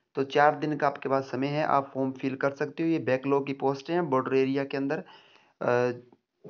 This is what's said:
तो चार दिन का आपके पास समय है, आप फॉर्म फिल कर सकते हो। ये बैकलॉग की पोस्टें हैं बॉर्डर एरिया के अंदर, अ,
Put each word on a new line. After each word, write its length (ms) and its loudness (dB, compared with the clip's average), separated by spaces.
तो 100 0
चार 340 4
दिन 180 -2
का 100 0
आपके 220 -4
पास 160 2
समय 220 -2
है, 180 -2
आप 300 2
फॉर्म 180 -2
फिल 240 -4
कर 140 0
सकते 320 -4
हो। 60 0
ये 100 2
बैकलॉग 480 0
की 60 -4
पोस्टें 420 -2
हैं 160 0
बॉर्डर 240 2
एरिया 300 2
के 120 -6
अंदर, 280 -2
अ, 300 2